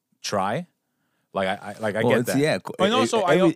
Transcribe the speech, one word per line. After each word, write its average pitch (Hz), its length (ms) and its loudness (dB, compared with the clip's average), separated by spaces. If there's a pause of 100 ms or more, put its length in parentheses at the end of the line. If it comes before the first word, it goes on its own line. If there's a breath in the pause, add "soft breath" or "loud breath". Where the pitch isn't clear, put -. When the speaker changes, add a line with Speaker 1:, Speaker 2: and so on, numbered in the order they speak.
(220)
Speaker 1:
try. 104 460 -2 (680)
Like, 95 160 0
I, 101 260 -6
I, - 60 -18
like, 107 160 -2
I 113 60 0
Speaker 2:
Well, 120 80 4
Speaker 1:
get - 80 4
Speaker 2:
it's, 98 140 -2
Speaker 1:
that. 131 60 0
Speaker 2:
yeah, 139 200 0
co-, - 200 -12
Speaker 1:
And 196 140 2
Speaker 2:
e-, - 20 2
Speaker 1:
also, 233 280 0
I 180 120 2
Speaker 2:
every, 180 60 4
Speaker 1:
al- 165 140 4